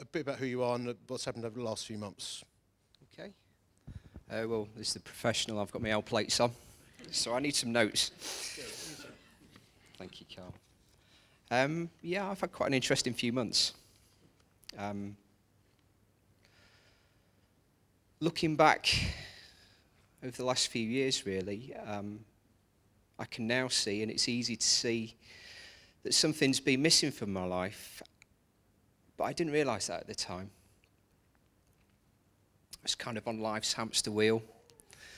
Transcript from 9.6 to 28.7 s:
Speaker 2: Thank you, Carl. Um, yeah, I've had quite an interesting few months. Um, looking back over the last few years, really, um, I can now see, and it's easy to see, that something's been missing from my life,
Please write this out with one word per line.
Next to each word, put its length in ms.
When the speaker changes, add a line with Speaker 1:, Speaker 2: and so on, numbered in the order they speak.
Speaker 2:
Thank 220
you, 140
Carl. 200
Um, 400
yeah, 280
I've 100
had 120
quite 160
an 60
interesting 400
few 180
months. 420
Um, 400
looking 380
back 360
over 120
the 80
last 240
few 140
years, 440
really, 500
um, 480
I 100
can 200
now 220
see, 340
and 80
it's 180
easy 280
to 100
see, 480
that 100
something's 460
been 240
missing 300
from 200
my 120
life, 580